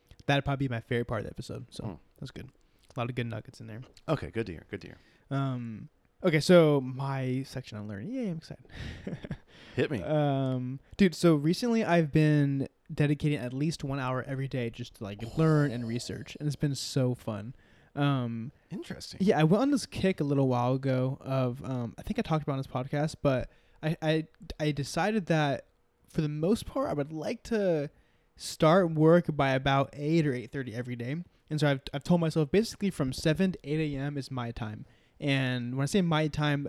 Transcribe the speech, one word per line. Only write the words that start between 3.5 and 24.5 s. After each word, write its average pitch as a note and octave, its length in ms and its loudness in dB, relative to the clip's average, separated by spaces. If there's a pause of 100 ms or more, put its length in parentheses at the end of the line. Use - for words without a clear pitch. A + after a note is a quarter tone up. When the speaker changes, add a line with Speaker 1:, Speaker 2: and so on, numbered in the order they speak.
Speaker 1:
in A2+ 60 -14
there. A2+ 160 -14 (260)
Speaker 2:
Okay, D3 220 -2
good A2+ 160 -4
to F#2 60 -8
hear. D#2 180 -12
Good G2+ 100 -8
to F2+ 80 -16
hear. E2+ 80 -16 (340)
Speaker 1:
Um, B2 600 -4 (340)
okay, D#3 160 4
so D#3 400 8
my C3 640 -4
section - 300 -12
on G#2 100 -8
learning. G#2+ 260 -10
Yay, B3+ 180 -4
I'm E3 80 -6
excited. - 280 -16 (380)
<laughs> - 720 -12
Speaker 2:
Hit D3 140 0
me. B2 120 -2
Speaker 1:
Um, C3+ 800 0 (160)
dude, F#3 180 6
so E3+ 200 6
recently G3 500 2
I've E3 280 2
been D3 560 4 (240)
dedicating D3 460 0
at B2 140 -6
least D3+ 320 -2
one C#3 160 -4
hour B2+ 260 -2
every C3+ 220 -4
day B2 220 -2
just - 260 -12
to, - 80 -10
like, G2+ 180 -8 (140)
learn D#3 340 6
and A#2+ 160 -4
research, - 540 -6
and D3+ 60 -4
it's C#3+ 100 -2
been C#3+ 180 0
so B2+ 400 0
fun. A2 400 -8 (420)
Um, B2 560 -2 (180)
Speaker 2:
Interesting. - 520 -12
Speaker 1:
yeah, F#3 160 4
I D#3 60 6
went F3+ 180 4
on C#4 80 2
this C#4 160 0
kick - 340 -2
a D#3+ 40 0
little C#3 240 2
while B2 260 2
ago C3 460 0
of, C3 440 -2
um, B2 340 -6
I - 40 -14
think - 160 -4
I A#3 40 -2
talked D#3 200 0
about C#3+ 100 -4
it C3+ 40 -2
on - 20 -4
this C3+ 80 -6
podcast, C#3+ 560 -4
but C3 260 2 (340)
I, D#3 200 -2
I, D#3+ 240 2 (320)